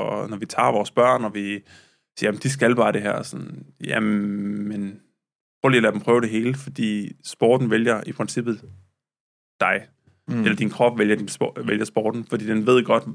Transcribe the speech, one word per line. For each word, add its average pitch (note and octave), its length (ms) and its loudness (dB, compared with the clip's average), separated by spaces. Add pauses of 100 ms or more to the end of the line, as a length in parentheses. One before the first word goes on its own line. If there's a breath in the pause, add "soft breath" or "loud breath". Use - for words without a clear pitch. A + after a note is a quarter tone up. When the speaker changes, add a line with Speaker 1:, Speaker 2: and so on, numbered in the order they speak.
(300)
Speaker 1:
når A2 80 -10
vi G2 80 -8
tager B2 260 0
vores G#2 200 0
børn, B2 340 4
og G2+ 80 -6
vi G2+ 300 -6 (560 soft breath)
siger, - 100 2
"Jamen, G2+ 120 -2
de C3 80 -2
skal B2 260 2
bare A2 160 4
det G#2+ 100 -2
her," G#2 220 -2
sådan, - 420 -14 (180)
"Jamen, G#2 840 -2
men G2+ 340 -8 (600)
prøv C3+ 80 4
lige C3 80 6
at A2+ 60 6
lade G#2+ 100 4
dem G#2 80 -6
prøve A#2+ 200 4
det A2+ 80 -2
hele," A2+ 260 0
fordi G#2+ 680 -4
sporten A#2+ 460 2
vælger A2+ 380 2
i - 40 -10
princippet A2+ 500 -6 (1000)
dig. F#2+ 280 0 (400)
Speaker 2:
Mm. A#2+ 160 -2
Speaker 1:
Eller G#2+ 120 2
din G#2+ 140 -2
krop A#2+ 300 2
vælger, G#2 160 4
din G2+ 120 -6
spor-, - 380 -6
vælger G#2+ 200 0
sporten, A2 400 -2
fordi A2 220 -6
den A2 180 0
ved B2 200 6
godt, A2+ 180 2 (120)